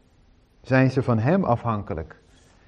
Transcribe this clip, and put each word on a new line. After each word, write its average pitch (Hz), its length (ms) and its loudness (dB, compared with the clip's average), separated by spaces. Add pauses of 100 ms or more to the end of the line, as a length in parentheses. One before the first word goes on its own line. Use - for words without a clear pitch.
(600)
Zijn 131 300 2
ze 139 120 0
van 117 160 0
hem 170 240 2
afhankelijk. 101 760 -4 (480)